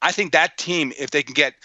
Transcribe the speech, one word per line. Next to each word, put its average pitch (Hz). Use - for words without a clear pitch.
I 170
think 180
that 165
team, 165
if 131
they 147
can 135
get, 139